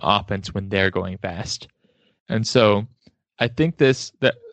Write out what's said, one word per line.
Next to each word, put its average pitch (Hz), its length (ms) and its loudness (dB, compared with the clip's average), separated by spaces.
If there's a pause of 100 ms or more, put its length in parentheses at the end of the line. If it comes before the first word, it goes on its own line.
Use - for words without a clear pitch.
offense 98 500 0
when 98 160 -6
they're 98 220 2
going 92 260 -4
fast. - 500 -8 (600)
And 113 160 -2
so 107 400 2 (540)
I 120 80 2
think 156 300 0
this, 135 420 2
that, 131 160 2 (180)